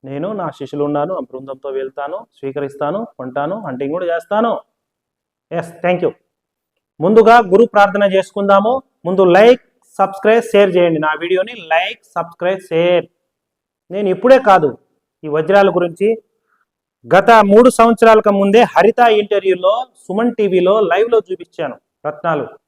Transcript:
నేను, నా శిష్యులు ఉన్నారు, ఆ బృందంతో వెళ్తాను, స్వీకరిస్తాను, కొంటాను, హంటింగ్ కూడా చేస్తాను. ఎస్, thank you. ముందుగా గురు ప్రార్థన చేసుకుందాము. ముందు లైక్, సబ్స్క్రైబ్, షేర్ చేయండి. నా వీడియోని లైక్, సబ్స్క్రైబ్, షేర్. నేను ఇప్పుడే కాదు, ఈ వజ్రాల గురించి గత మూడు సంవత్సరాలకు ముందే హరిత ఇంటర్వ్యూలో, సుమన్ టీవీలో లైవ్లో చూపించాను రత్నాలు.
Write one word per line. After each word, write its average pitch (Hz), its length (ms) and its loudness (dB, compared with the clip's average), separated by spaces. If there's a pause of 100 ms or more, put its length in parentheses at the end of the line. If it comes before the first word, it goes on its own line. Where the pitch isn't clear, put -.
నేను, 143 280 -10
నా 202 180 -8
శిష్యులు 147 340 -8
ఉన్నారు, 147 300 -4
ఆ 165 60 -8
బృందంతో 135 480 -14
వెళ్తాను, 135 640 -10
స్వీకరిస్తాను, 143 720 -8 (120)
కొంటాను, 135 480 -8
హంటింగ్ 139 260 -8
కూడా 180 140 -6
చేస్తాను. 202 540 -4 (920)
ఎస్, 165 200 -10
thank 175 300 -4
you. 143 100 -2 (880)
ముందుగా 220 380 6
గురు 208 340 2
ప్రార్థన 202 300 0
చేసుకుందాము. 196 800 0 (240)
ముందు 190 180 0
లైక్, 208 360 4 (380)
సబ్స్క్రైబ్, 208 460 0
షేర్ 202 320 2
చేయండి. 170 240 0
నా 156 120 -4
వీడియోని 185 400 -4
లైక్, 180 520 -6
సబ్స్క్రైబ్, 175 560 -8
షేర్. 175 460 -2 (840)
నేను 196 180 -6
ఇప్పుడే 220 300 0
కాదు, 185 400 0 (460)
ఈ 156 40 -12
వజ్రాల 185 420 0
గురించి 175 520 -4 (920)
గత 196 160 4
మూడు 220 400 6
సంవత్సరాలకు 226 580 4
ముందే 202 340 2
హరిత 196 360 2
ఇంటర్వ్యూలో, 208 880 0 (100)
సుమన్ 226 380 -4
టీవీలో 190 460 0
లైవ్లో 214 400 0 (120)
చూపించాను 160 460 -10 (280)
రత్నాలు. 151 400 -6 (220)